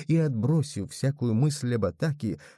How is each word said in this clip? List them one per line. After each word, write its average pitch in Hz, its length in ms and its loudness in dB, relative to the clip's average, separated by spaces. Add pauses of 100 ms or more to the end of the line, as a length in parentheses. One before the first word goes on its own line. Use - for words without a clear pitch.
и 156 80 2
отбросив 139 760 0
всякую 127 440 -2
мысль 127 420 2
об 107 80 0
атаке, 139 560 -2 (180)